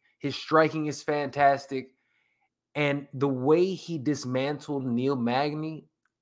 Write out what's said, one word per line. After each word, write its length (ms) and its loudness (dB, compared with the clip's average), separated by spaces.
His 160 -6
striking 520 2
is 160 -6
fantastic. 880 0
And 400 0
the 140 0
way 460 2
he 240 -8
dismantled 880 -4
Neil 300 0
Magny, 720 -2